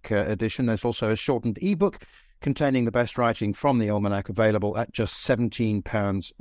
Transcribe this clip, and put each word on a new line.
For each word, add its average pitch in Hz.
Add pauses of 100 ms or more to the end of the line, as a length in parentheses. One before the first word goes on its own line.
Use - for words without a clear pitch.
uh, 101
edition. 110
There's 110
also 117
a 110
shortened 120
ebook 196 (380)
containing 135
the 113
best 120
writing 117
from 139
the 107
almanac 101
available 104
at 117
just -
seventeen 110
pounds 101